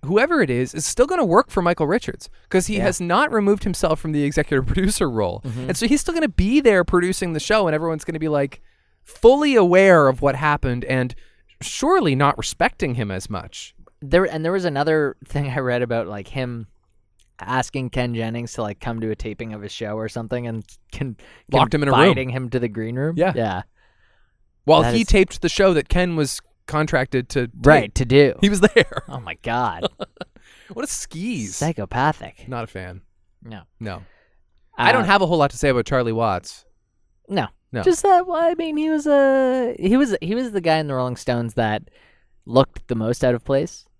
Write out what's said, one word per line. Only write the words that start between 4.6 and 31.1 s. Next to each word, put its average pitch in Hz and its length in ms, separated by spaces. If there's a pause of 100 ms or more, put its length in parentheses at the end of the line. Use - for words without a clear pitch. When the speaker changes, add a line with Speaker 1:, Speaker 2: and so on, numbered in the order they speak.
Speaker 1:
<laughs> - 60
producer 190 380
role. 104 340
Speaker 2:
Mm-hmm. 127 260
Speaker 1:
And 139 60
so 226 120
he's 294 120
still 339 140
gonna 320 140
be 214 320
there 208 240
producing 180 480
the 156 80
show, 214 260
and 156 80
everyone's 160 300
gonna 160 160
be, 156 80
like, 143 340 (400)
fully 277 540
aware 180 500
of 131 160
what 139 140
happened 139 480
and 127 320 (440)
surely 269 540
not 143 240
respecting 147 560
him 113 160
as 95 180
much. - 460 (260)
Speaker 2:
There, 147 240
and 160 200
there 165 80
was 190 120
another 147 520 (100)
thing 143 240
I 127 80
read 123 240
about, 117 240
like, 101 220
him 123 400 (720)
asking 127 500
Ken 123 240
Jennings 113 400
to, 120 80
like, 104 160
come 117 220
to 113 100
a 107 60
taping 110 360
of 104 100
his 101 100
show 107 240
or 110 120
something 120 380
and 113 180 (280)
con-, 131 240 (340)
Speaker 1:
Locked 143 240
him 151 80
in 143 60
a 135 40
room. 117 120
Speaker 2:
confining 131 260
him 127 200
to 123 100
the 117 80
green 110 280
room. 156 200
Speaker 1:
Yeah. 175 180
Speaker 2:
Yeah. 98 280 (1000)
Speaker 1:
While - 180
Speaker 2:
That 233 120
Speaker 1:
he 233 80
Speaker 2:
is 208 60
Speaker 1:
taped 190 340
the - 60
show 196 260
that 147 140
Ken 180 260
was 151 260 (260)
contracted 139 640
to 127 180
tape. - 180
Speaker 2:
Right, 139 280
to 131 100
do. 135 360
Speaker 1:
He 196 100
was 202 100
there. - 440
<laughs> - 40
Speaker 2:
Oh 131 120
my 85 220
God. 117 460 (840)
Speaker 1:
What 240 120
a - 40
skis. 160 680